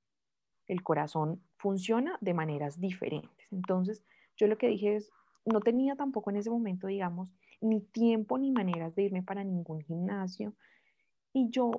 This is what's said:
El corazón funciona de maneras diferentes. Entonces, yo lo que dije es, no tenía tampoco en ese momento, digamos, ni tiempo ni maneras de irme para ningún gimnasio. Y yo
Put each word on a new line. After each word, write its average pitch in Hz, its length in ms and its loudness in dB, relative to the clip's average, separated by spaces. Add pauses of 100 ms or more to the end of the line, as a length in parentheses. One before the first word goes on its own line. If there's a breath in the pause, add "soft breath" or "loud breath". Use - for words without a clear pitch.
(680)
El 180 160 -4
corazón 156 600 0 (140)
funciona 220 640 0
de 185 140 0
maneras 151 460 -2
diferentes. - 680 -6
Entonces, 185 520 -2 (340 soft breath)
yo 214 100 6
lo 214 100 4
que 240 120 2
dije 208 280 2
es, 208 140 -6 (340 soft breath)
no 220 160 4
tenía 262 360 2
tampoco 269 340 -2
en 202 60 -2
ese 208 140 -2
momento, 196 360 -2
digamos, 185 480 -4 (260 soft breath)
ni 220 200 2
tiempo 226 580 2
ni 269 120 2
maneras 175 440 0
de 196 80 2
irme 190 200 0
para 190 220 -6
ningún 170 380 -4
gimnasio. 190 720 -4 (840 soft breath)
Y 240 140 4
yo 240 280 2